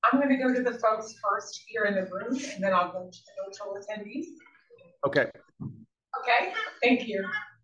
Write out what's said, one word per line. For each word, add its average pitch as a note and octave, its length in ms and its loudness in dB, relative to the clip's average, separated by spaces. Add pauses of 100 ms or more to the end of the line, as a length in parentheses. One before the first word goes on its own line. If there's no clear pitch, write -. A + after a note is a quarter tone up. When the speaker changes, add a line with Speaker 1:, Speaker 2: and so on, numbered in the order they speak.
Speaker 1:
I'm C4+ 160 6
gonna C4 160 4
go B3+ 160 2
to B3 100 2
the A3+ 160 0
folks - 420 0
first G#3 460 -2
here G#3+ 160 -2
in G3+ 120 2
the F#3 100 0
room, G3 240 -6 (240)
and F#3+ 100 -4
then F#3+ 100 4
I'll F3 200 4
go F#3 180 -8
to - 80 -20
the - 260 -12
virtual G3 300 -10
attendees. G#3+ 520 -8 (800)
Speaker 2:
Okay. C#3 240 4 (320)
Speaker 1:
Okay, - 920 -2 (280)
thank B3 260 4
you. G3 200 -2 (360)